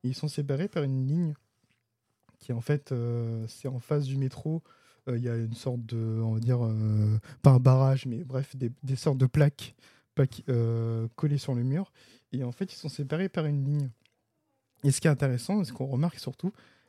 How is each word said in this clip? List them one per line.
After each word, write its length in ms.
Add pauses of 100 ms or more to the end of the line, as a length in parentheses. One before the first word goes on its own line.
Et 40
ils 60
sont 140
séparés 400
par 140
une 240
ligne 280 (1040)
qui, 140
en 80
fait, 320
euh, 560
c'est 200
en 100
face 260
du 120
métro. 460 (460)
Euh, 80
il 80
y 40
a 80
une 180
sorte 320
de, 360
on 120
va 60
dire, 240
euh, 540 (240)
pas 100
un 80
barrage, 460
mais 180
bref, 320
des, 140 (120)
des 140
sortes 220
de 80
plaques, 480 (400)
plaques, 340
euh, 580 (100)
collées 220
sur 160
le 80
mur. 300 (400)
Et 100
en 100
fait, 200
ils 40
sont 120
séparés 400
par 180
une 180
ligne. 260 (920)
Et 60
ce 100
qui 80
est 20
intéressant, 540
ce 80
qu'on 140
remarque 320
surtout, 340 (360)